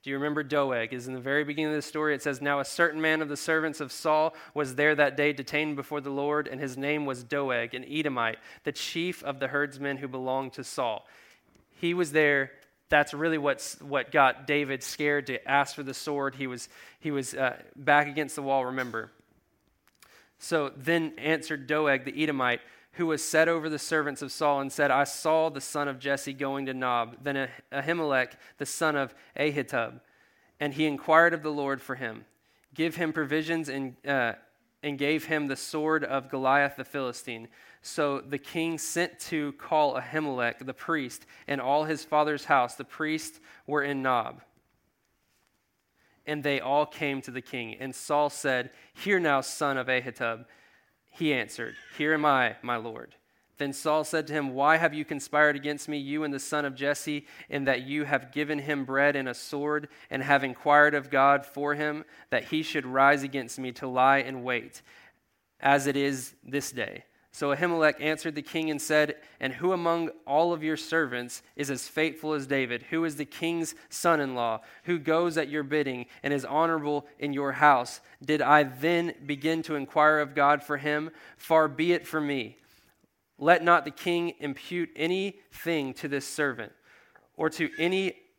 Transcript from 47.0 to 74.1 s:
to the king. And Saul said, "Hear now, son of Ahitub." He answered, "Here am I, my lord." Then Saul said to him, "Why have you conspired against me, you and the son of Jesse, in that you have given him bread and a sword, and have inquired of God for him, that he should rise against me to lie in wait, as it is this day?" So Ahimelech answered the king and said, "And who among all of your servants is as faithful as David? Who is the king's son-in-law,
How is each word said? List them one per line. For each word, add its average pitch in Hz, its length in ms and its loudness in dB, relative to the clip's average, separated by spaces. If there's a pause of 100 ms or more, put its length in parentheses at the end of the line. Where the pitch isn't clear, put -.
to 127 100 -12
the 120 120 -10
king. 113 320 -8
And 131 180 -10
Saul 147 380 0
said, 127 400 -2 (240)
"Hear 196 240 2
now, 143 220 4
son 139 360 -2
of 127 80 -2
Ahitub." 120 600 -2 (640)
He 151 240 0
answered, 113 420 -4 (220)
"Here 151 160 2
am 151 120 2
I, 127 360 4
my 120 140 -4
lord." 110 400 -10 (420)
Then 139 160 -4
Saul 156 300 0
said 151 240 -2
to 143 60 -6
him, 143 200 -2
"Why 143 240 4
have 165 160 2
you 151 100 -4
conspired 147 520 2
against 143 340 -6
me, 151 80 -2
you 143 260 -4
and 147 80 -2
the 135 80 -4
son 147 240 -2
of 135 120 -4
Jesse, 143 500 -2 (240)
in 143 140 -4
that 131 180 2
you 143 220 -4
have 135 280 -2
given 147 280 -2
him 143 260 -2
bread 139 300 4
and 135 120 -4
a 123 60 -6
sword, 147 560 -4 (220)
and 135 100 -4
have 139 220 4
inquired 147 500 6
of 139 160 -2
God 139 340 6
for 147 300 -4
him, 151 320 -4 (240)
that 123 140 0
he 156 180 -2
should 151 240 -4
rise 135 380 4
against 135 340 -6
me 131 140 -6
to 131 160 -10
lie 131 300 6
in 131 260 -4
wait, 123 400 -4 (760)
as 139 280 4
it 139 80 0
is 139 480 -2
this 135 280 -6
day?" 113 340 -8 (240)
So 143 240 0
Ahimelech 156 480 4
answered 151 320 -2
the 147 80 -8
king 160 300 -4
and 147 100 -4
said, 151 400 2 (180)
"And 131 140 -4
who 175 180 -2
among 170 380 0 (160)
all 160 280 2
of 156 100 -6
your 156 140 -2
servants 123 640 -2 (120)
is 143 140 -4
as 131 180 -6
faithful 156 460 -2
as 139 140 -4
David? 131 420 -2
Who 165 160 0
is 151 120 -4
the 143 80 -6
king's 165 500 -4 (140)
son-in-law, 127 720 0 (240)